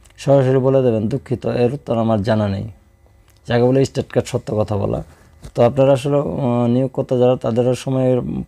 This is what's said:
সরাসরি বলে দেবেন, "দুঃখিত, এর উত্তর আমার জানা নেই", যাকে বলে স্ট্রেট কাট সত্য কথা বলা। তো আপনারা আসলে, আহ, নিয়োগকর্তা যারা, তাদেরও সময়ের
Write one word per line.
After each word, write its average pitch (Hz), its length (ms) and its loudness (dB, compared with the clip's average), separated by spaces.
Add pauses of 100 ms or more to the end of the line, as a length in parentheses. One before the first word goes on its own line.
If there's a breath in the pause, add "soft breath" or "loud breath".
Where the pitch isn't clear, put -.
(180)
সরাসরি 135 400 2
বলে 135 240 2
দেবেন, 110 260 2
"দুঃখিত, 123 380 -6
এর 123 280 0
উত্তর 135 240 -4
আমার 113 260 0
জানা 107 240 0
নেই", 98 160 -4 (840)
যাকে 120 160 2
বলে 131 220 4
স্ট্রেট - 260 -6
কাট 123 140 -2
সত্য - 300 -6
কথা 107 220 -2
বলা। 107 260 -4 (520 soft breath)
তো 123 80 4
আপনারা 135 300 4
আসলে, 143 240 0
আহ, 120 500 -2
নিয়োগকর্তা 127 500 -2
যারা, 123 180 4
তাদেরও 123 400 0
সময়ের 127 460 -2 (260)